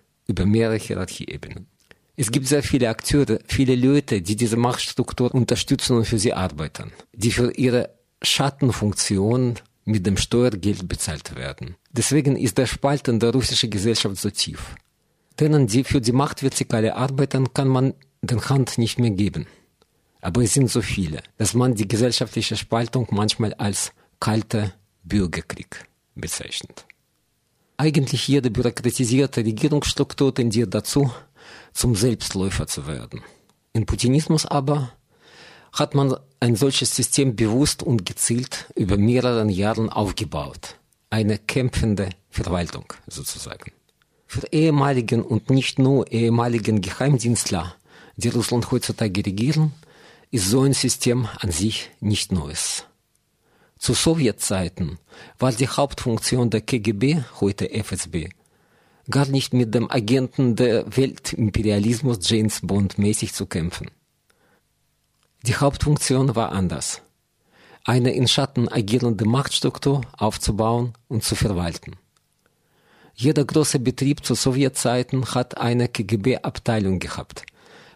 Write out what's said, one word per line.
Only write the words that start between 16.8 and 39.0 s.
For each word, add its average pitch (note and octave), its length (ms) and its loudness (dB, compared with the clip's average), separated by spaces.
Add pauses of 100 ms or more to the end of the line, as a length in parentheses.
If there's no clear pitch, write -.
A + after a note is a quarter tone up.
arbeiten, C3+ 580 0
kann C#3 140 0
man C3 260 2 (280)
den A#2+ 260 -2
Hand C3+ 300 2
nicht A#2 200 0
mehr A#2+ 140 2
geben. F#2+ 340 -2 (760)
Aber F#2 220 0
es A#2 140 2
sind C3+ 160 4
so A#2+ 100 0
viele, E2 400 -4 (160)
dass G#2+ 160 0
man B2 220 4
die G2+ 120 -2
gesellschaftliche A2+ 720 0
Spaltung A#2 540 -2
manchmal G#2 420 0
als - 380 -4 (280)
kalter G#2+ 540 -2 (300)
Bürgerkrieg E2+ 800 -4 (300)
bezeichnet. - 720 -10 (920)
Eigentlich C#3+ 500 2
jede C3+ 220 4
bürokratisierte B2 960 0
Regierungsstruktur C#3 880 0
tendiert A#2 400 0
dazu, B2+ 380 0 (600)
zum B2 240 0
Selbstläufer G2 680 0
zu - 220 -8
werden. A#1+ 340 -10 (520)
Im A2 120 0
Putinismus D3 640 2
aber C#3+ 440 -2 (800)
hat - 220 -2
man C#3 220 2 (240)
ein A#2+ 160 4
solches C3+ 400 2
System C3+ 400 2
bewusst A2+ 480 2
und A2+ 240 0
gezielt - 580 -4 (100)
über G2+ 220 0
mehreren A#2 520 2